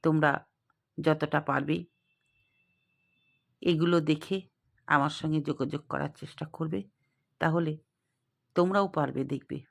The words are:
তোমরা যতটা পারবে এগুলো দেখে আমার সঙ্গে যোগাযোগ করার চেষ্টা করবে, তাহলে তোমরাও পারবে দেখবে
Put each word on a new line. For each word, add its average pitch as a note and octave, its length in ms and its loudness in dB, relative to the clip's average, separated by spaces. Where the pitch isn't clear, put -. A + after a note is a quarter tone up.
তোমরা D#3 440 2
যতটা D3+ 400 2
পারবে C#3+ 440 -2
এগুলো E3+ 400 2
দেখে D#3 400 -2
আমার D3 240 2
সঙ্গে D#3 300 -2
যোগাযোগ C#3+ 480 -4
করার C#3+ 200 -2
চেষ্টা - 260 -12
করবে, E3 360 -6
তাহলে D#3+ 400 0
তোমরাও F#3 340 2
পারবে C#3 360 -2
দেখবে C#3 360 -8